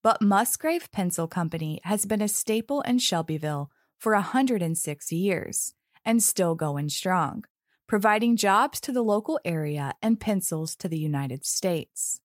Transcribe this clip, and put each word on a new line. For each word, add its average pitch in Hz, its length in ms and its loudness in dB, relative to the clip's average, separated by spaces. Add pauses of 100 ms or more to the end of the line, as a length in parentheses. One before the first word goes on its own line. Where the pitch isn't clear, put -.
but 226 180 4
Musgrave 240 680 2
Pencil 175 340 -2
Company 160 560 -4
has 202 240 -2
been 214 160 0
a 208 60 0
staple 226 540 -2
in 247 180 2
Shelbyville 156 720 -2 (280)
for 220 160 2
a 202 80 4
hundred 254 400 2
and 165 160 -2
six - 320 -6
years - 640 -2 (300)
and 226 180 4
still 175 320 2
going 147 340 -2
strong, 175 560 -2 (440)
providing 220 480 4
jobs 208 440 2
to 277 120 -6
the 247 100 0
local 214 420 0
area 147 560 -2
and 226 200 2
pencils 175 560 -2
to - 120 -8
the 160 100 -2
United 139 460 -2
States. - 760 -4 (140)